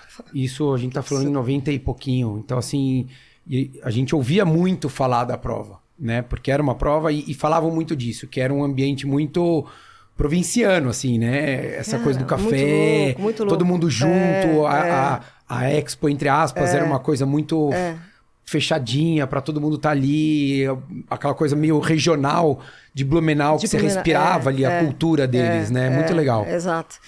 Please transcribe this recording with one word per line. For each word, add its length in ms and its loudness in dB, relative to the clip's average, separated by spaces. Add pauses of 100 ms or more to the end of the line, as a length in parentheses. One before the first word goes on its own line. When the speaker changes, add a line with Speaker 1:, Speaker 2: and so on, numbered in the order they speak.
(340)
Speaker 1:
Isso 360 -2
a 60 0
gente 160 -4
tá 80 -6
falando 220 -2
Speaker 2:
isso 80 0
Speaker 1:
em 40 0
noventa 380 -2
e 60 -2
pouquinho, 680 -4
então 140 -4
assim, 500 -2 (400)
e 220 -4 (120)
a 80 -6
gente 240 0
ouvia 300 2
muito 460 2
falar 340 0
da 140 -4
prova, 400 -8 (200)
né? 220 -2
Porque 300 -6
era 120 2
uma 120 0
prova 360 0
e, 160 -2
e 60 -6
falavam 380 0
muito 260 -2
disso, 300 -6
que 120 -8
era 140 0
um 100 0
ambiente 440 -2
muito 580 0 (500)
provinciano, 760 2
assim, 280 -2
né? 580 0
Essa 160 -6
Speaker 2:
Cara, 120 -2
Speaker 1:
coisa 140 2
do 80 -2
Speaker 2:
muito 180 -2
Speaker 1:
café, 640 2
Speaker 2:
louco, 160 -2
muito 160 0
Speaker 1:
todo 120 0
Speaker 2:
louco. 140 2
Speaker 1:
mundo 240 2
junto, 240 2
Speaker 2:
É, 560 2
Speaker 1:
a, 180 2
Speaker 2:
é. 40 0
Speaker 1:
a, 300 0 (280)
a 220 -2
Expo, 400 -2
entre 180 -2
aspas, 460 2
Speaker 2:
É. 20 2
Speaker 1:
era 80 2
uma 140 0
coisa 260 0
muito 480 0
Speaker 2:
É. 240 -2 (480)
Speaker 1:
fechadinha 840 0
pra 140 -4
todo 200 -6
mundo 180 -2
tá 120 0
ali, 720 2 (440)
aquela 260 -4
coisa 200 0
meio 240 2
regional 840 2 (340)
de 100 -4
Blumenau, 520 2
Speaker 2:
De 60 -2
Speaker 1:
que 60 -2
você 80 0
Speaker 2:
Blumenau, 200 2
Speaker 1:
respirava 540 2
Speaker 2:
é, 20 -2
Speaker 1:
ali 120 0
a 80 2
Speaker 2:
é, 120 2
Speaker 1:
cultura 440 0
deles, 420 2
Speaker 2:
é, 20 0
Speaker 1:
né? 180 0
Muito 220 2
Speaker 2:
é, 40 2
Speaker 1:
legal. 300 2
Speaker 2:
exato. 500 -4 (120)